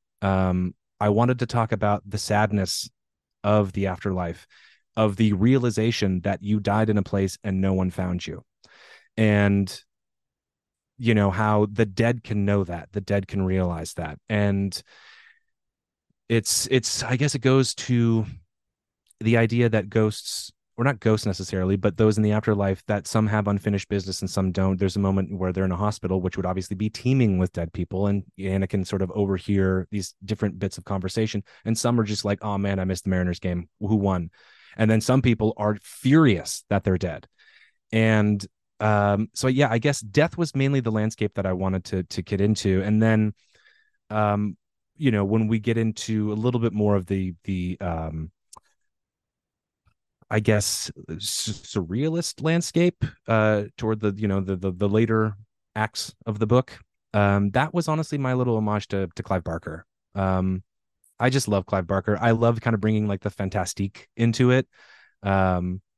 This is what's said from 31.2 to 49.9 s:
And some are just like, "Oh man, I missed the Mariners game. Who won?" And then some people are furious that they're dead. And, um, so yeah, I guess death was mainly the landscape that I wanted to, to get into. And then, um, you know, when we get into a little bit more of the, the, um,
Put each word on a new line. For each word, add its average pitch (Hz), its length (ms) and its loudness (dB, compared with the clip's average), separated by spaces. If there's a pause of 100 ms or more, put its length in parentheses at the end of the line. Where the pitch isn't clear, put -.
And 110 140 -2
some 120 200 0
are 113 60 2
just 104 220 -4
like, 101 160 -2
"Oh 101 160 -4
man, 98 220 -2
I 92 40 -2
missed 92 220 -4
the 98 60 -2
Mariners 90 280 0
game. 87 300 -6 (100)
Who 104 160 0
won?" 92 360 0 (440)
And 110 160 2
then 110 80 4
some 127 220 2
people 110 340 2
are 104 260 -2
furious 131 880 2
that 98 140 0
they're 92 140 2
dead. 82 300 -6 (640)
And, 107 520 4 (360)
um, 104 520 2
so - 140 -2
yeah, 131 240 2
I 113 60 0
guess 143 240 0
death 147 360 0
was 170 180 -2
mainly 135 260 2
the 117 100 -2
landscape 107 440 -2
that 95 100 -4
I 92 80 0
wanted 95 320 -2
to, 92 180 -4
to - 180 -8
get 95 200 -2
into. 101 400 2
And 107 200 2
then, 107 320 4 (760)
um, 104 480 0 (400)
you 139 140 2
know, 101 120 2
when 107 240 2
we 110 120 0
get 113 180 -2
into 110 560 -2
a - 20 -4
little 123 240 0
bit 113 140 0
more 104 240 2
of 90 80 -2
the, 92 300 -4 (100)
the, 90 340 -4
um, 80 520 -6 (2000)